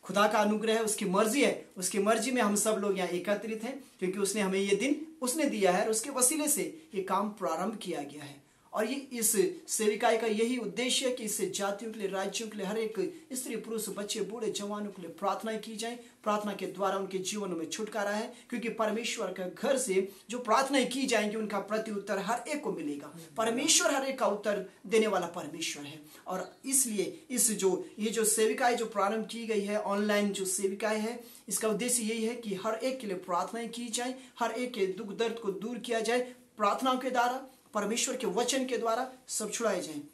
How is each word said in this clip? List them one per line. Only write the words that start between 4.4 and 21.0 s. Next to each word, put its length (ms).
हमें 200
ये 160
दिन 300
उसने 220
दिया 280
है 120
और 60
उसके 200
वसीले 380
से 460
ये 80
काम 260
प्रारंभ 480
किया 260
गया 220
है। 200
और 120
ये 100
इस 380
सेविकाई 480
का 100
यही 300
उद्देश्य 520
है 60
कि 100
इससे 260
जातियों 420
के 60
लिए, 100
राज्यों 400
के 80
लिए, 100
हर 120
एक 540
स्त्री, 240
पुरुष, 320
बच्चे, 320
बूढ़े, 300
जवानों 400
के 120
लिए 80
प्रार्थनाएं 500
की 160
जाएं। 200
प्रार्थना 560
के 140
द्वारा 300
उनके 220
जीवनों 380
में 140
छुटकारा 400
है, 240
क्योंकि 180
परमेश्वर 580
के 240
घर 280
से 340
जो 80
प्रार्थनाएं 500
की 180